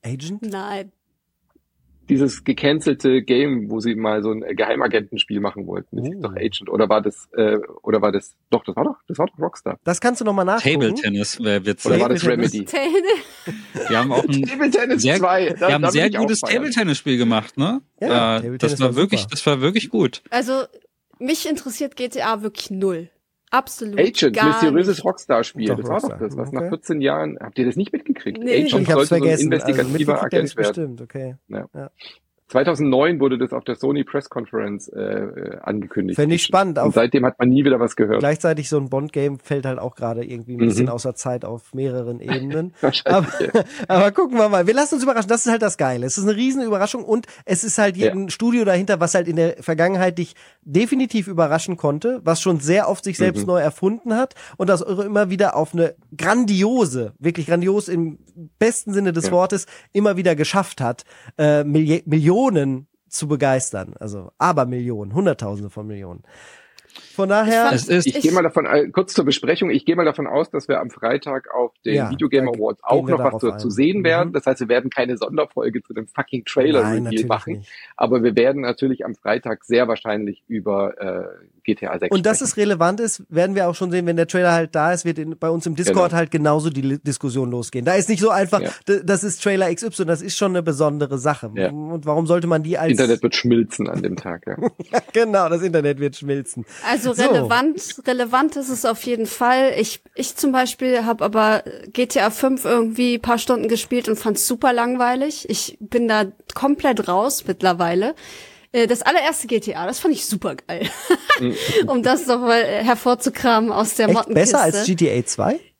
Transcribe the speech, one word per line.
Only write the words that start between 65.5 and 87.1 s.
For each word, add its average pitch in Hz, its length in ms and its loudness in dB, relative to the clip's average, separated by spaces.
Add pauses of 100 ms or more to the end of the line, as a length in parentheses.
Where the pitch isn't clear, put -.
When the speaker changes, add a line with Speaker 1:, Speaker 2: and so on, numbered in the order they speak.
Speaker 1:
von 107 160 -14
Millionen. 98 360 -14 (920)
Von 190 160 0
daher 220 340 4
Speaker 2:
Ich 277 40 4
fand, - 60 2
Speaker 4:
Es 123 140 -2
ist 175 200 4
Speaker 2:
ich - 80 -2
Speaker 3:
Ich 294 60 -2
gehe 160 100 4
mal 180 100 4
davon, 170 240 2
äh, 147 240 2
kurz 185 240 -2
zur 170 100 2
Besprechung, 156 460 0
ich - 160 2
gehe 170 100 2
mal 175 80 2
davon 151 220 0
aus, - 240 0
dass 147 180 -6
wir 113 120 2
am 120 100 -8
Freitag 135 640 -4
auf 123 180 0 (120)
den - 100 0
Speaker 1:
Ja, 131 160 2
Speaker 3:
Video 139 180 -2
Game 135 180 4
Speaker 1:
da 120 60 -2
Speaker 3:
Awards 110 300 -4
Speaker 1:
gehen - 80 -4
Speaker 3:
auch 131 160 4
Speaker 1:
wir 131 100 2
Speaker 3:
noch 123 80 0
was 113 160 2
Speaker 1:
darauf 110 160 0
Speaker 3:
dazu 107 120 -4
Speaker 1:
ein. - 20 0
Speaker 3:
sehen 165 340 2
werden. 170 240 2
Speaker 1:
Mhm. 165 60 -8
Speaker 3:
Das 143 120 0
heißt, 131 140 0
wir 120 80 -4
werden 123 220 2
keine 123 260 -2
Sonderfolge 117 640 -4
zu - 120 -18
dem 113 140 -8
fucking 131 360 -6
Trailer 143 380 2
Speaker 1:
Nein, 107 100 2
Speaker 3:
Review 120 120 0
Speaker 1:
natürlich 113 240 -2
Speaker 3:
machen. 107 300 -2
Speaker 1:
nicht. 101 120 -18 (260)
Speaker 3:
Aber 120 260 2
wir 113 140 2
werden 135 260 2
natürlich 127 420 -2
am 107 100 -8
Freitag 110 500 -4
sehr 120 240 2
wahrscheinlich 107 580 -4
über, 98 540 -2
äh, 90 460 -8 (180)
G 107 100 0
T - 140 -8
A - 100 -6
sechs - 160 -2
Speaker 1:
Und 185 120 0
dass 214 120 2
Speaker 3:
sprechen. 262 120 -4
Speaker 1:
es - 80 -6
relevant 202 420 2
ist, 226 280 -4
werden 175 280 0
wir 185 120 2
auch 170 60 -2
schon 185 160 -4
sehen, 175 160 -2
wenn 170 100 0
der 165 120 2
Trailer 180 240 2
halt 165 220 0
da 160 180 2
ist, 175 120 -4
wird 165 140 -2
in, 156 180 -8
bei 165 140 -2
uns 170 160 -2
im 165 80 -2
Discord 180 360 2
Speaker 3:
Genau. 165 80 -2
Speaker 1:
halt 165 120 0
genauso 151 400 2
die 135 120 -4
Li-, 139 160 0
Diskussion 131 520 -4